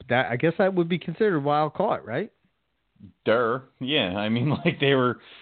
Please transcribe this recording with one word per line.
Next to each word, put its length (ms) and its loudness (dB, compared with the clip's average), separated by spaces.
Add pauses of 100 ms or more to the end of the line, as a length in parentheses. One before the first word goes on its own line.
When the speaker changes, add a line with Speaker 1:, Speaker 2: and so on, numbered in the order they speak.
Speaker 1:
that, 220 2
I 60 -2
guess 220 0
that 160 2
would 140 0
be 100 -2
considered 420 -2
wild 340 0
caught, 320 -2
right? 240 -6 (920)
Speaker 2:
Durr. 380 2 (180)
Yeah. 360 0
I 120 -2
mean, 220 0
<laughs> 140 -2
like, 160 0
they 140 4
were 240 2 (240)